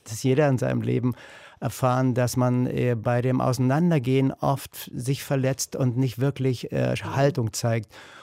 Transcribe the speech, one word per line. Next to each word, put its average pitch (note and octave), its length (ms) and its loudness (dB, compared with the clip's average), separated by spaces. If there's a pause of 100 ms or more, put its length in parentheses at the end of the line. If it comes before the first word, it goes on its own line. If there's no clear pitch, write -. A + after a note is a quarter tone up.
dass A2+ 220 -10
jeder C#3 240 4
in C3 100 2
seinem B2+ 240 0
Leben A#2+ 320 0 (460)
erfahren, B2+ 540 0
dass B2 220 0
man, B2 300 2
äh, B2 340 0
bei B2 220 0
dem B2+ 180 0
Auseinandergehen C3 920 2
oft - 600 -4
sich C3+ 300 -4
verletzt C3+ 540 -2
und B2+ 200 0
nicht B2+ 220 0
wirklich, C3 540 -2
äh, B2+ 240 0
Haltung C3+ 560 0
zeigt. A#2 400 -2 (300)